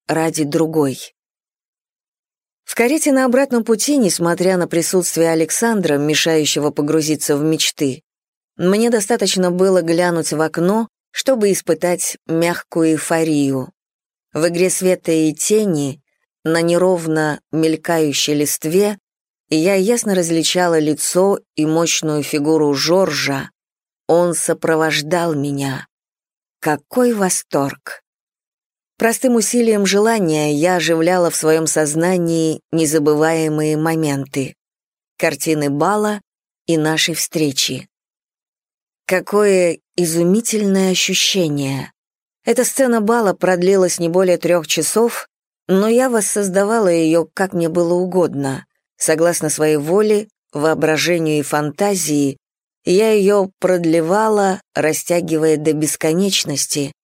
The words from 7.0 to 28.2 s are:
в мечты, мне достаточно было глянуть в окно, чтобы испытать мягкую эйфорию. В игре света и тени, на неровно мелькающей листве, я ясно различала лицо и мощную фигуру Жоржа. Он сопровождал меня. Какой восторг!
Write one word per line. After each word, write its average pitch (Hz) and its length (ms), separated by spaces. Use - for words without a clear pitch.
в 147 40
мечты, 151 600
мне 208 340
достаточно 196 600
было 185 300
глянуть 165 540
в 151 80
окно, 185 460
чтобы 214 380
испытать 175 760
мягкую 165 640
эйфорию. 147 840
В 160 120
игре 175 200
света 180 440
и 156 200
тени, 165 680
на 165 160
неровно 165 800
мелькающей 156 840
листве, 170 640
я 165 280
ясно 208 380
различала 170 640
лицо 175 600
и 151 100
мощную 156 580
фигуру 151 520
Жоржа. 139 760
Он 170 280
сопровождал 160 1000
меня. 139 520
Какой 233 540
восторг! 170 880